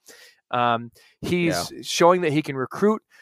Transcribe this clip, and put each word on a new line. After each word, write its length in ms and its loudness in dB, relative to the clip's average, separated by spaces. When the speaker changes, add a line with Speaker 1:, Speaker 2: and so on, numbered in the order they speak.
Speaker 1:
Um, 400 -2
he's 520 -2
Speaker 2:
Yeah. 100 -16
Speaker 1:
showing 380 4
that 120 -2
he 100 0
can 120 -8
recruit. 480 0